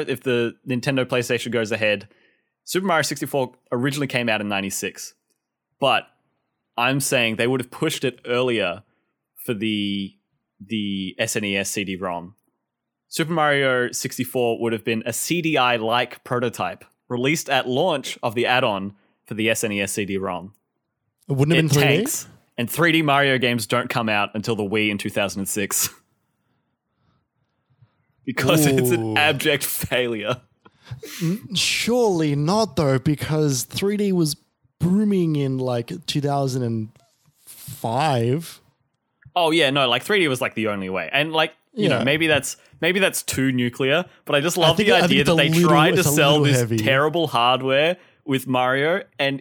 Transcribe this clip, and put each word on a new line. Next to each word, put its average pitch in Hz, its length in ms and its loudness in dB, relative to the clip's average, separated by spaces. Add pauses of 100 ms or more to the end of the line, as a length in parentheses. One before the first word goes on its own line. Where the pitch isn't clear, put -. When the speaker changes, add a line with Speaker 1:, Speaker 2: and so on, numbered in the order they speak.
Speaker 1:
if - 160 -4
the 120 320 0 (140)
Nintendo 127 380 -2
PlayStation 123 460 -2
goes 113 200 -2
ahead, 104 380 -2 (560)
Super 185 200 -4
Mario 165 180 2
sixty-four 139 500 -4 (180)
originally 135 360 -2
came 123 200 -2
out 107 140 0
in 104 80 -6
ninety-six, 98 640 -6 (680)
but 123 280 0 (720)
I'm 127 220 2
saying 120 380 0
they 117 100 2
would 131 140 0
have - 100 -10
pushed - 320 -4
it 127 220 -4
earlier 113 580 -2 (600)
for 127 80 -4
the, 101 600 -4 (460)
the 98 580 -6
S 110 200 -4
N 107 80 -4
E 101 100 -2
S 98 160 -2
C 104 140 -4
D-rom. 90 500 -8 (720)
Super 160 240 -4
Mario 139 600 2
sixty-four 123 680 -2
would 117 120 0
have 107 100 -6
been 113 220 -2
a 117 80 -6
C - 280 -2
D 156 160 0
I-like 123 680 0
prototype 117 580 -4 (240)
released 131 420 -2
at 131 160 2
launch 139 560 -2
of 117 140 -2
the 120 100 0
add-on 104 480 0 (320)
for - 100 -12
the 110 140 0
S 110 140 0
N 110 80 -2
E 101 80 -2
S 98 140 -2
C 107 100 -4
D-rom. 95 500 -6 (760)
Speaker 2:
It - 40 0
wouldn't 147 220 2
have 160 80 4
Speaker 1:
It 156 60 0
Speaker 2:
been - 0 -
three 147 180 4
D? 135 100 4
Speaker 1:
tanks, 247 300 -4 (300)
and 120 120 -4
three 165 220 2
D 160 120 4
Mario 139 340 4
games 120 300 0
don't 123 220 0
come 117 200 -2
out 104 240 0
until 110 240 -4
the 107 60 -2
Wii 107 260 0
in 104 80 -4
two 104 120 -6
thousand 101 320 -4
and 95 60 -6
six. - 460 -4
<laughs> - 60 -20 (2250)
Because 135 400 2
it's 131 260 2
an 117 120 0
Speaker 2:
Ooh. 110 140 -2
Speaker 1:
abject 147 460 2
failure. 120 760 -4 (800)
Speaker 2:
N-, 185 340 -4
surely 185 800 0
not, 180 400 0
though, 135 220 4
because 147 680 0
three 202 340 -2
D 202 140 2
was 165 240 2 (440)
booming 185 560 2
in, 135 240 0
like, 123 320 -2 (160)
two 147 140 -2
thousand 139 420 0
and 113 260 -4 (560)
five. 131 1120 -2 (760)
Speaker 1:
Oh, 165 160 2
yeah, 160 180 4
no, 135 180 2
like, 120 160 2
three 208 160 0
D 170 80 2
was, 127 140 -2
like, 117 140 -4
the 110 140 -2
only 98 200 -4
way. 90 240 -6
And, 151 200 0
like, 160 200 0 (200)
you 208 140 0
know, 135 120 2
Speaker 2:
Yeah. 117 40 -2
Speaker 1:
maybe 151 220 2
that's, 147 320 0 (240)
maybe 180 180 2
that's 185 220 0
too 135 300 -2
nuclear, 131 540 0 (200)
but - 100 -4
I 143 60 4
just 170 160 -2
love 165 160 6
Speaker 2:
I 165 40 0
think 208 120 2
Speaker 1:
the 196 60 6
Speaker 2:
I 180 60 6
think 175 100 2
Speaker 1:
idea 139 100 4
Speaker 2:
it's 143 80 2
a 175 60 6
Speaker 1:
that - 20 2
they 151 120 4
Speaker 2:
little, 165 200 4
Speaker 1:
tried 151 220 6
to 180 80 4
Speaker 2:
it's 165 80 4
a 143 40 2
Speaker 1:
sell 143 200 4
Speaker 2:
little 147 140 4
Speaker 1:
this 131 140 4
Speaker 2:
heavy. 113 180 0
Speaker 1:
terrible 147 500 2
hardware 131 680 2 (260)
with 135 240 -2
Mario, 135 560 0 (160)
and 139 220 -2